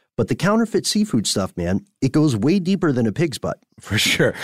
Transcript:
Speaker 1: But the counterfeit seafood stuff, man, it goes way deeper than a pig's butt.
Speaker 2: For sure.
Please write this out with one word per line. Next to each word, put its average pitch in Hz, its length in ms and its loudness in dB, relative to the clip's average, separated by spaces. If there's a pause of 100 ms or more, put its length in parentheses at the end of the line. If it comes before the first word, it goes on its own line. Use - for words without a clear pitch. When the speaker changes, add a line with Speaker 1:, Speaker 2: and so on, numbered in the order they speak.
(160)
Speaker 1:
But 117 120 0
the 123 60 -2
counterfeit 208 520 0
seafood 208 400 0
stuff, 95 300 -2
man, 90 300 -2 (160)
it 131 100 0
goes 151 240 4
way 139 220 2
deeper 175 340 0
than 120 140 2
a 104 60 0
pig's 147 260 -4
butt. - 200 -6 (200)
Speaker 2:
For - 180 -4
sure. - 480 0